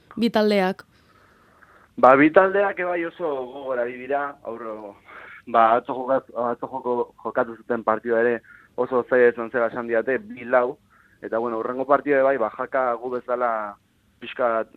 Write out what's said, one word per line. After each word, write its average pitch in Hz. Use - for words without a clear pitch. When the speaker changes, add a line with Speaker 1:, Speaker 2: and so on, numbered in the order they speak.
Speaker 1:
bi 226
taldeak? 208
Speaker 2:
Ba, 127
bi 147
taldeak 190
ebai 175
oso 156
gogor 131
ari 123
dira, 139
aurro, 107
ba, 113
atzo 123
jokaz-, 127
atzo 120
joko, 123
jokatu 117
zuten 117
partidua 113
ere 117
oso 123
zaila 123
izan 117
zela 120
esan 117
diate, 117
bi 120
lau, 127
eta, 107
bueno, 117
hurrengo 123
partidua 139
ere 131
bai, 135
ba, 107
Jaka 127
gu 117
bezala 123
pixka 117